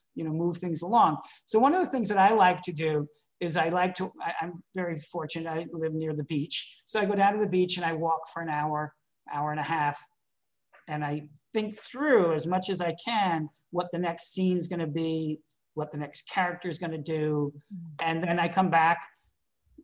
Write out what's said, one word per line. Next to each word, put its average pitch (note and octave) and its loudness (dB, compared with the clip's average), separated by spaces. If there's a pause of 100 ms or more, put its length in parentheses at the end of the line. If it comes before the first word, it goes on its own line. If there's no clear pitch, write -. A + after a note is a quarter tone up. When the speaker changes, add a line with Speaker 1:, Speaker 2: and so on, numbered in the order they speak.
(140)
Speaker 1:
you E3 -6
know, D#3+ -4
move E3+ -2
things E3 -4
along. F#3 4 (300)
So A3 2
one C4+ 6
of F#4 4
the - -4
things A#3+ 0
that G3+ 2
I G3 8
like F3+ 4
to F3 -6
do D3+ 0 (320)
is E3+ -2
I E3+ 2
like F3+ 2
to, F#3 -4 (100)
I, E3+ -4
I'm F3 -8 (140)
very F3 -4
fortunate, E3 -6
I D#3+ -4
live D#3+ -4
near D#3+ -2
the D3 -4
beach. - -4
So A3 -2
I G3+ 2
go G3 0
down G3+ 4
to G#3+ -2
the G#3 2
beach F3+ 2
and F3+ -4
I E3 0
walk D#3+ 0
for E3+ -8
an E3 -4
hour, D3+ -2 (380)
hour D3+ -2
and D3+ -2
a D3+ -4
half, D3 0 (880)
and D3+ -4
I D3 -4 (300)
think G#3+ -2
through A#3+ 2
as D3+ -2
much F#3 0
as E3+ -2
I E3+ 0 (100)
can F3+ 0 (240)
what F3 -2
the E3+ -4
next E3 -4
scene's F#3 2
gonna E3+ -2
be, D#3+ -2 (340)
what D3+ -6
the D3 -8
next - -8
character's F3 -2
gonna D#3+ -6
do. D3+ 0 (180)
Speaker 2:
Mm. G3 -12 (220)
Speaker 1:
And E3 -2
then E3+ 0
I F3 2
come F#3 2
back E3 4 (760)